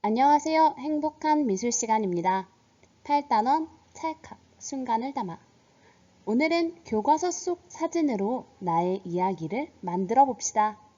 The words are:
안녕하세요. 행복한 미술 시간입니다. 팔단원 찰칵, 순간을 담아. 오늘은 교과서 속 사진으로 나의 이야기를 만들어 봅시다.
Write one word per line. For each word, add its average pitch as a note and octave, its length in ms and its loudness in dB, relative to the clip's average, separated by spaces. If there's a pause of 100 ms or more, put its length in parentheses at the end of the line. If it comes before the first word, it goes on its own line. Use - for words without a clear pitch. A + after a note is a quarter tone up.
안녕하세요. D4 720 4
행복한 D4+ 640 0
미술 A#3 260 0
시간입니다. F#3+ 760 0 (560)
팔단원 C#4+ 640 0 (240)
찰칵, - 440 -10 (220)
순간을 B3+ 540 -4
담아. F#3 260 -6 (880)
오늘은 D#4+ 580 0
교과서 D4 480 0
속 - 380 -6
사진으로 C4 760 -2 (140)
나의 F3+ 460 0
이야기를 F3+ 760 -4
만들어 F#3+ 460 2
봅시다. G#3+ 520 -2 (200)